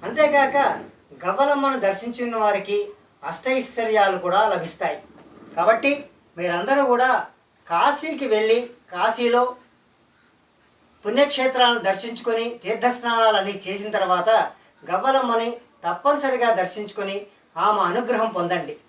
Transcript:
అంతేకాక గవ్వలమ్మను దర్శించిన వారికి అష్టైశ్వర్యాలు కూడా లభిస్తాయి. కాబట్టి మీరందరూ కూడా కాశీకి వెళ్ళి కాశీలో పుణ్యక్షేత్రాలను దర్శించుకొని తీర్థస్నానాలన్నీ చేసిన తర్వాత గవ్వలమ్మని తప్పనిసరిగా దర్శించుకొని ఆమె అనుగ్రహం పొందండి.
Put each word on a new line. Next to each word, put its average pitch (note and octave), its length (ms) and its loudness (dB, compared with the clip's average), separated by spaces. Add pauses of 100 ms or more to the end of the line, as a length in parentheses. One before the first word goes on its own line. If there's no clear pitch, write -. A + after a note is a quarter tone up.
అంతేకాక C#4+ 520 4 (680)
గవ్వలమ్మను C#4 540 2
దర్శించిన A#3 560 -2
వారికి G3+ 520 0 (360)
అష్టైశ్వర్యాలు A3 920 0
కూడా G3 300 2
లభిస్తాయి. E3+ 540 -4 (540)
కాబట్టి A3+ 520 2 (300)
మీరందరూ G3+ 460 0
కూడా B3 420 2 (420)
కాశీకి C4+ 580 0
వెళ్ళి A3 440 2 (220)
కాశీలో A3+ 640 0 (1500)
పుణ్యక్షేత్రాలను B3+ 720 2
దర్శించుకొని A3+ 720 -4 (120)
తీర్థస్నానాలన్నీ A3 1040 0
చేసిన G3+ 220 -6
తర్వాత F3+ 400 0 (600)
గవ్వలమ్మని A#3+ 600 0 (380)
తప్పనిసరిగా B3+ 680 0
దర్శించుకొని G3+ 720 -6 (300)
ఆమె G3+ 240 2
అనుగ్రహం A3 480 0
పొందండి. F3 480 -4 (120)